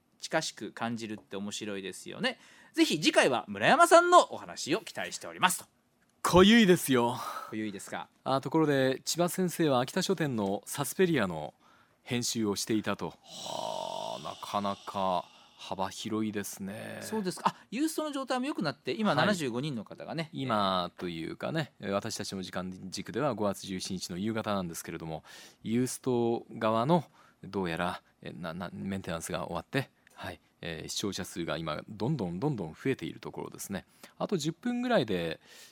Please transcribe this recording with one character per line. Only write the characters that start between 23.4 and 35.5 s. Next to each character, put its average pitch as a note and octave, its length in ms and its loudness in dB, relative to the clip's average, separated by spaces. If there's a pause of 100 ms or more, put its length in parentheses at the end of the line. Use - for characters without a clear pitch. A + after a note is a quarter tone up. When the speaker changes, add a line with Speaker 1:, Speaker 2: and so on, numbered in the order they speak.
Speaker 2:
月 G2 200 -2
十 F#2+ 140 -4
七 F#2+ 160 -6
日 - 140 -6
の F2 100 -6
夕 A2 140 0
方 A2 220 -2
な F#2+ 80 0
ん F2 60 -4
で E2 60 -8
す - 80 -10
け - 80 -12
れ E2 80 -8
ど D#2+ 80 -10
も、 D#2+ 160 -8 (400)
ユ A#2+ 220 2
ー - 20 0
ス - 140 -6
ト A#2 500 2
側 A2+ 340 2
の D#3+ 200 4 (400)
ど G2 180 -4
う F2 80 0
や E2 60 -2
ら、 F2 260 -2 (200)
え E2 100 -12
ー、 - 80 -12
な-、 E2+ 120 -8
な-、 F2 200 -8
メ G2 240 -6
ン F#2+ 60 -6
テ F2+ 100 -6
ナ E2 60 -4
ン E2 40 -10
ス - 80 -8
が E2+ 140 -4
終 F2 100 -6
わ E2+ 60 -4
っ - 40 -8
て、 - 240 -4 (260)
は F#2 180 -10
い、 - 80 -16 (220)
え E2 240 -8
ー、 - 20 -12
視 - 80 -6
聴 G2+ 160 -2
者 F#2 120 -6
数 - 200 -6
が D#2 140 -2
今 D#2+ 300 -4
ど G#2+ 220 -4
ん D#3 60 0
ど G#2 100 -2
ん F2 140 -4
ど D3 100 0
ん C3 60 -2
ど G2 80 -4
ん D#2 80 -8
増 - 180 -4
え B2+ 60 0
て E2 100 -8
い - 60 -6
る - 80 -14
と D2+ 100 -12
こ D2+ 120 -8
ろ D2 80 -12
で - 100 -16
す - 100 -10
ね。 F#2+ 140 -6 (340)
あ - 80 -4
と G3+ 100 0
十 D3+ 140 -2
分 B3 320 -4
ぐ B3+ 60 -2
ら A3+ 100 4
い C3 80 2
で、 E2+ 320 -2 (340)